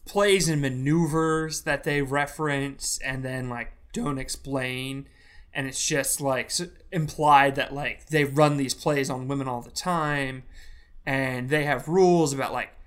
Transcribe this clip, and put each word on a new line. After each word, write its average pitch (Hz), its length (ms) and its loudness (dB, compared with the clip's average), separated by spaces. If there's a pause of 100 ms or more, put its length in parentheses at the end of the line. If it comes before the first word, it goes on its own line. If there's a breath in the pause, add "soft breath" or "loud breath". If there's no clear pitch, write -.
plays 196 440 4
and 151 120 2
maneuvers 156 1000 0
that 143 220 -2
they 147 180 0
reference 139 1000 -2
and 131 240 -6
then, 127 260 -6
like, 120 220 -8 (220)
don't 147 260 -2
explain. 131 880 -6 (460 soft breath)
And 139 140 -4
it's - 180 -4
just, 143 360 0
like, 131 260 0
s-, - 140 -4 (300)
implied 147 640 6
that, 135 180 -4
like, 135 340 -6
they 151 160 4
run 147 340 4
these 135 180 -2
plays 139 340 0
on 127 180 -6
women 139 200 -2
all 120 140 -4
the 127 100 -16
time. 147 720 -2 (640 soft breath)
And 131 440 -2
they 151 160 2
have 139 220 -2
rules 175 460 4
about, 131 200 -4
like, 120 160 -6 (180)